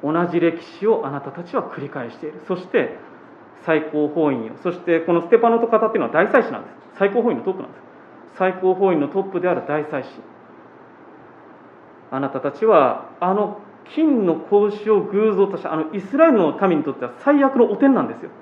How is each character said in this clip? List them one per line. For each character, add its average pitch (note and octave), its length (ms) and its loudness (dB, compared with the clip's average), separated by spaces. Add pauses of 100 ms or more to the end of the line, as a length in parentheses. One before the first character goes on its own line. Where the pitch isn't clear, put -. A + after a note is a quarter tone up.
同 D3 100 -4 (200)
じ E3+ 80 0
歴 E3 220 0
史 - 240 -8
を G3+ 200 2
あ C#3 40 -6
な C#3+ 100 -8
た C#3 100 -12
た F3 120 -14
ち F3 140 -8
は G#3 60 -2
繰 - 200 -12
り - 80 -10
返 A#2+ 200 -10
し - 80 -20
て D#3 80 -12
い D3+ 40 -8
る。 D#3 160 -18
そ F#3 100 -4
し F3+ 120 -12
て、 - 280 -2 (680)
最 D#3 240 0
高 D3+ 180 0
法 D3+ 220 0
院 A#2+ 160 -4
よ。 A2 60 -12 (100)
そ F3 100 -4
し F3+ 80 -10
て、 E3 200 0
こ E3+ 120 -2
の E3+ 100 2
ス E3+ 60 -12
テ A#3 100 6
パ A#3 120 4
ノ A#3 80 2
と A3+ 80 0
語 A3+ 100 2
っ - 40 4
て - 60 0
い - 80 -2
る F#3+ 60 0
の B2 60 -2
は A2+ 60 -6
大 F3 160 4
祭 B3 160 4
司 D3+ 80 -8
な G#2+ 80 -8
ん - 20 -16
で - 80 -18
す。 - 40 -20 (240)
最 G3 120 2
高 A3+ 120 0
法 A3+ 100 0
院 B2+ 60 -4
の - 60 -10
ト F#3+ 60 -2
ッ F#3 40 -4
プ F#3 80 -12
な - 60 -14
ん - 40 -20
で - 60 -20
す。 - 40 -20 (540)
最 F#3 180 0
高 F#3 200 2
法 F#3+ 180 2
院 D#3 80 2
の C#3 80 -2
ト F#3+ 120 -2
ッ - 40 -2
プ F3+ 160 -6
で F3+ 80 0
あ F3 60 2
る - 120 -6
大 D3 180 -2
祭 C#3 200 -8
司。 - 60 -18 (2000)
あ C3+ 100 -6
な C#3 100 -4
た E3+ 100 -8
た C#3 120 -6
ち - 120 -6
は、 D3+ 460 4 (100)
あ F#3 140 0
の G3+ 260 -2 (340)
金 C#4 320 2
の D#3+ 100 2
格 G3+ 340 2
子 G#3 200 -6
を G3+ 120 4
偶 G#3 320 0
像 F#3+ 140 4
と - 80 -6
し - 60 -8
た、 - 100 -6
あ D#3 40 -2
の D#3 180 -4
イ G3 60 -6
ス A3+ 160 -8
ラ E4 120 6
エ D4+ 40 4
ル A3+ 60 4
の D#3+ 200 0 (100)
民 E3 100 2
に C#3 60 -2
と C#3 80 -4
っ - 40 -8
て - 80 -8
は A#2+ 140 -10
最 C#4+ 240 2
悪 C4+ 140 2
の A3 140 4
汚 G3+ 80 -2
点 C#4 160 4
な F#3 80 2
ん A#2 60 -2
で - 100 -10
す - 40 -16
よ。 - 80 -16 (120)